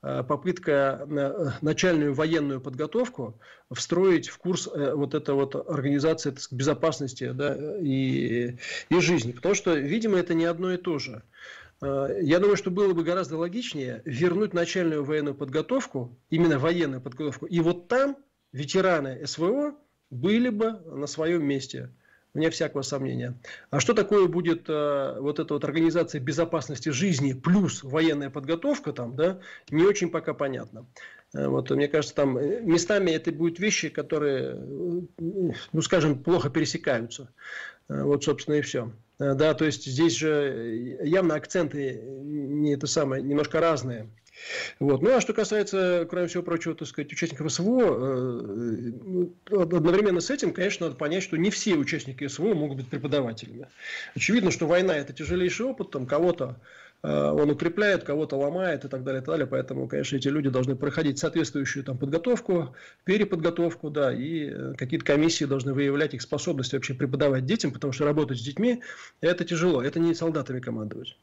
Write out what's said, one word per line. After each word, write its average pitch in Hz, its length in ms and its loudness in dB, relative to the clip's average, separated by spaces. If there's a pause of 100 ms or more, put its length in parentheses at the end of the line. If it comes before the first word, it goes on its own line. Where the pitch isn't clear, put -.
э, 135 220 -4
попытка, 143 840 0
э, 143 400 -2 (120)
начальную 151 520 2
военную 147 480 0
подготовку 147 760 -4 (300)
встроить 175 600 2
в - 80 -16
курс, - 360 -4
э, 143 200 0
вот 139 200 -2
этой 147 220 0
вот 139 200 0
организации, 143 760 0
так - 80 -12
сказать, - 180 -10
безопасности, 135 760 -2
да, 139 220 -2 (260)
и, 131 760 0 (340)
и 170 120 6
жизни. 147 320 2
Потому 190 220 0
что, 185 180 0
видимо, 185 440 0
это 175 160 0
не 165 120 2
одно 170 260 -2
и 180 60 -2
то 175 220 -2
же. 117 220 -10 (600)
Э, 139 400 -2
я 165 180 4
думаю, 202 160 4
что 190 160 -4
было 190 220 2
бы 165 100 0
гораздо 165 340 -2
логичнее 165 680 -6
вернуть 175 480 0
начальную 170 500 0
военную 147 320 -2
подготовку, 143 840 -4 (120)
именно 160 300 4
военную 151 420 0
подготовку, 143 440 -8
и 170 140 0
вот 170 300 0
там 269 260 2 (380)
ветераны 143 760 0
С - 100 -8
В 156 60 -2
О 277 320 0 (340)
были 208 400 2
бы 220 360 -2
на 143 220 -8
своем 160 360 0
месте. 131 460 -4 (440)
Вне 156 160 2
всякого 151 320 -2
сомнения. 127 560 -4 (340)
А 143 100 2
что 226 120 4
такое 202 340 6
будет, 165 420 0
э, 143 500 0
вот 143 200 -2
эта 156 140 -2
вот 143 120 -2
организация 160 560 2
безопасности 151 680 -2
жизни 139 460 2
плюс 170 500 2
военная 143 460 2
подготовка 160 640 -2
там, 123 240 -8
да, 185 240 2 (280)
не 156 140 4
очень 196 260 4
пока 160 240 -4
понятно. 123 520 -6 (480)
Э, 139 160 0
вот, 135 220 0
мне 143 180 2
кажется, 147 260 0
там, 135 220 2
э, 151 240 -2
местами 175 500 2
это 160 220 -2
будут 165 260 -2
вещи, 190 300 0
которые, 143 680 -2
э, 160 460 -6 (160)
ну, 165 640 -2
скажем, 156 420 2
плохо 165 260 2
пересекаются. 131 840 -2 (560)
Э, 143 140 -2
вот, 143 200 2
собственно, 151 320 0
и 147 60 4
все. 117 320 -4 (260)
Э, 139 140 2
да, 151 200 4
то 156 120 2
есть - 200 -2
здесь 147 300 2
же, 156 140 0
э, 127 760 -2
явно 165 300 2
акценты 143 680 -2
не 143 720 -2
это 143 120 -4
самое, 135 340 0
немножко 143 380 0
разные. 123 480 0 (720)
Вот. 139 240 4
Ну, 247 120 6
а 233 60 6
что 220 120 -2
касается, 190 760 0
кроме 180 160 0
всего 170 160 -4
прочего, 170 320 -2
так 151 140 -8
сказать, 147 240 -8
участников 151 400 -4
С - 80 -4
В 185 100 2
О, 254 120 4
э, 120 1120 0 (120)
ну, 180 300 -2 (180)
од-, 180 220 2
одновременно 180 460 4
с 165 120 -4
этим, 254 200 0
конечно, 180 360 -2
надо 135 100 -8
понять, 160 240 -2
что 165 160 -4
не 185 140 4
все 202 240 2
участники 139 520 -2
С - 120 -8
В 160 60 0
О 220 100 4
могут 147 220 -2
быть 135 100 -8
преподавателями. 131 800 -4 (480)
Очевидно, 190 340 4
что 160 160 0
война — 175 320 4
это 139 160 -6
тяжелейший 180 540 0
опыт, 240 240 -6
там 127 160 -4
кого-то, 151 520 2 (440)
э, - 40 -4
он 147 440 4
укрепляет, 170 520 2
кого-то 151 320 -2
ломает 151 480 0
и 143 40 -8
так 131 160 -6
далее, 131 180 -2
и 131 40 -10
так 156 80 -2
далее. 147 140 2
Поэтому, 131 400 -2
конечно, 143 280 -2
эти 131 140 0
люди 139 200 2
должны 127 260 0
проходить 139 440 0
соответствующую 143 640 -2
там 127 160 -6
подготовку, 170 760 0 (300)
переподготовку, 170 880 0
да, 143 200 2
и, 143 380 -4
э, 135 260 -8
какие-то 131 300 -4
комиссии 156 400 4
должны 135 280 0
выявлять 143 420 0
их 113 80 -8
способность 143 500 -2
вообще 135 220 -4
преподавать 135 500 2
детям, 160 260 0
потому 139 220 -6
что 151 120 0
работать 143 340 2
с - 20 -8
детьми — 226 400 0 (400)
это 175 240 2
тяжело, 165 380 2
это 143 160 -2
не 165 160 4
солдатами 151 460 -2
командовать. 113 600 -6